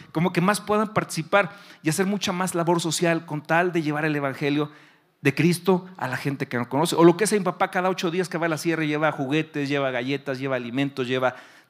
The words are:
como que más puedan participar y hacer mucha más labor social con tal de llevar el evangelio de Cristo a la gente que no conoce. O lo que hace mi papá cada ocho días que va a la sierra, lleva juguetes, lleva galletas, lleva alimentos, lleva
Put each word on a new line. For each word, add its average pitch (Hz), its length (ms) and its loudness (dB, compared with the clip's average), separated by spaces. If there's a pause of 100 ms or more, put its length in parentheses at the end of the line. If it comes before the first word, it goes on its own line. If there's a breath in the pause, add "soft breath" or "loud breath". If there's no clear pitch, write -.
(140)
como 180 180 0
que 175 80 -2
más 196 220 2
puedan 214 320 0
participar 180 580 0 (320 loud breath)
y 156 60 0
hacer 185 160 0
mucha 202 260 -2
más 180 240 -4
labor 170 240 2
social 165 460 0
con 151 180 -8
tal 170 300 2
de 170 80 0
llevar 151 240 -2
el 151 100 0
evangelio 143 560 -2 (480 loud breath)
de 139 140 2
Cristo 175 640 2
a 127 100 -6
la 127 80 -4
gente 139 320 -4
que 127 100 -4
no 120 120 -4
conoce. 151 260 0
O 165 80 8
lo 170 140 10
que 214 60 0
hace 208 160 2
mi 185 40 -2
papá - 280 -2
cada 185 180 0
ocho 185 220 -2
días 175 180 -2
que 175 80 -6
va 160 80 0
a 165 40 0
la 156 100 0
sierra, 160 240 0
lleva 151 280 2
juguetes, 147 560 -2
lleva 139 220 -2
galletas, 131 480 -4
lleva 131 200 -4
alimentos, 131 500 -4
lleva 127 280 0 (340 loud breath)